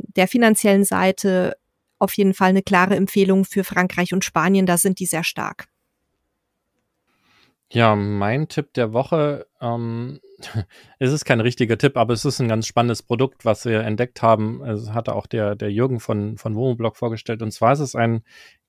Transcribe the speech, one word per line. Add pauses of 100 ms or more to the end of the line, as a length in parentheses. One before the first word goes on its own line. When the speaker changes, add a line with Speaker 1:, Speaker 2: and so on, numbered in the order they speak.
(160)
Speaker 1:
der
finanziellen
Seite (420)
auf
jeden
Fall
eine
klare
Empfehlung
für
Frankreich
und
Spanien.
Da
sind
die
sehr
stark. (2000)
Speaker 2:
Ja,
mein
Tipp
der
Woche, (120)
ähm, (200)
<laughs>
es
ist
kein
richtiger
Tipp,
aber
es
ist
ein
ganz
spannendes
Produkt,
was
wir
entdeckt
haben.
Es
hatte
auch
der,
der
Jürgen
von,
von
Womoblog
vorgestellt.
Und
zwar
ist
es
ein (480)